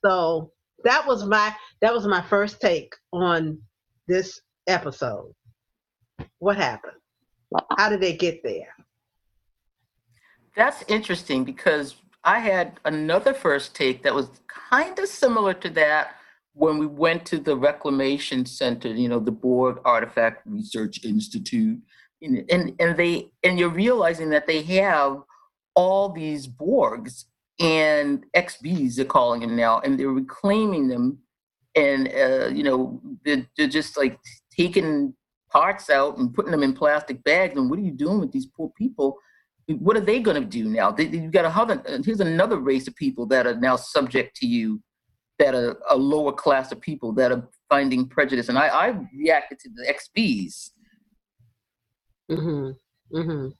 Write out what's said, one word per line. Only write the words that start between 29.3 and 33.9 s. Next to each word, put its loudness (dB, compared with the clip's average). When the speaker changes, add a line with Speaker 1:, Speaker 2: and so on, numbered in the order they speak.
Speaker 3:
them -2
now, 4
and 0
they're -2
reclaiming 0
them. -2
And, 2
uh, 0
you -2
know, 0
they're, 0
they're 2
just, -4